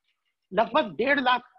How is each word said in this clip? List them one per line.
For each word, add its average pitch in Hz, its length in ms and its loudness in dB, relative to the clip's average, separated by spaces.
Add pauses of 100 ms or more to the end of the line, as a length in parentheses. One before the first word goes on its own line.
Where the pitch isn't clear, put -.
(540)
लगभग 226 420 0
डेढ़ 277 240 0
लाख 247 220 0 (180)